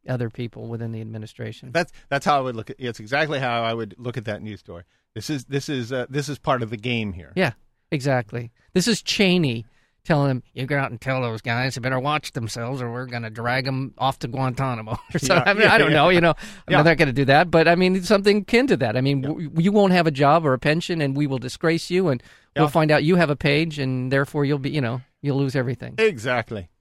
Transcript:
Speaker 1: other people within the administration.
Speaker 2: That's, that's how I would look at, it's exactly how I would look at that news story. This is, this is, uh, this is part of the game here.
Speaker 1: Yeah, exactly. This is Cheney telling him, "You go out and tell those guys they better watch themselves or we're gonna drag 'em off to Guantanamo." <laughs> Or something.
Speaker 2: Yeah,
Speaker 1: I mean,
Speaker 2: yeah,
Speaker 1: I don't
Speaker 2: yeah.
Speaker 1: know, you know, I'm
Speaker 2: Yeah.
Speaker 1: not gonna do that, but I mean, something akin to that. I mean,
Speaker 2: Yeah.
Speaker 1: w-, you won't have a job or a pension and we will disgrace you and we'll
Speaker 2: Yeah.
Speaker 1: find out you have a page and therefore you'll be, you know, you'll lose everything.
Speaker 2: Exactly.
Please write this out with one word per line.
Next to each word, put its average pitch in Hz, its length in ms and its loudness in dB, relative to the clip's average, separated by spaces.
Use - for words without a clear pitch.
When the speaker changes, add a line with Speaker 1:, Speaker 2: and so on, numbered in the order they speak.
Speaker 1:
other 120 220 -4
people 117 380 -12
within 113 240 -8
the 113 100 -10
administration. 110 720 -14
Speaker 2:
That's, 175 200 -4
that's 143 180 -2
how 147 100 4
I 135 40 0
would 127 140 -6
look 110 140 -10
at, 131 80 -14
it's 123 220 -8
exactly 143 400 -2
how 117 240 -2
I 113 100 -2
would 110 240 -8
look 120 200 -8
at 107 80 -8
that 104 180 -6
news 107 160 -12
story. 87 240 -18
This 110 160 -8
is, 135 140 -6
this 139 220 -6
is, 127 240 -4
uh, 127 200 -4
this 139 180 -4
is 135 80 -8
part 131 240 -2
of 110 80 -6
the 113 80 -8
game 113 340 -4
here. 85 240 -14
Speaker 1:
Yeah, 175 180 2
exactly. 123 600 -2
This 185 140 2
is 220 140 0
Cheney 170 640 2
telling 143 260 2
him, 127 140 -2
"You 127 140 -8
go 143 100 -2
out 135 140 -4
and 117 100 -14
tell 131 220 -2
those 113 180 -6
guys 120 320 -2
they 127 80 -8
better 131 180 -2
watch 147 340 -4
themselves 123 500 -6
or 120 100 -8
we're 127 140 -10
gonna 117 240 -8
drag 120 340 -2
'em 131 320 -4
off 131 220 -2
to 131 80 -8
Guantanamo." 123 760 -4
<laughs> - 100 -16
Or - 20 0
something. 156 200 2
Speaker 2:
Yeah, - 20 6
Speaker 1:
I 196 60 4
mean, 214 80 4
Speaker 2:
yeah, 190 100 8
Speaker 1:
I 226 60 6
don't 160 100 4
Speaker 2:
yeah. 156 80 4
Speaker 1:
know, 151 120 6
you 180 120 4
know, 165 140 4
I'm - 40 -2
Speaker 2:
Yeah. 180 120 4
Speaker 1:
not 160 140 6
gonna 143 160 2
do 139 120 2
that, 151 240 6
but 165 180 6
I 170 60 6
mean, 185 300 2
something 202 400 4
akin 247 240 2
to 190 100 2
that. 117 180 -2
I 127 60 2
mean, 135 220 0
Speaker 2:
Yeah. 139 60 -4
Speaker 1:
w-, 151 280 -6
you 175 140 2
won't 202 220 4
have 175 120 4
a 160 60 4
job 147 340 4
or 135 80 4
a 123 60 0
pension 160 420 0
and 139 160 0
we 147 80 0
will 131 140 -4
disgrace 160 500 -2
you 180 200 2
and 127 120 0
we'll 151 100 4
Speaker 2:
Yeah. 143 40 0
Speaker 1:
find 156 220 2
out 147 120 4
you 175 120 4
have 160 160 4
a 143 40 0
page 147 440 0
and 131 320 -2
therefore 143 340 0
you'll 143 140 0
be, 135 100 -6
you 143 120 -2
know, 123 200 -4
you'll 139 160 -2
lose 139 160 -2
everything. 123 420 -4
Speaker 2:
Exactly. 123 720 -2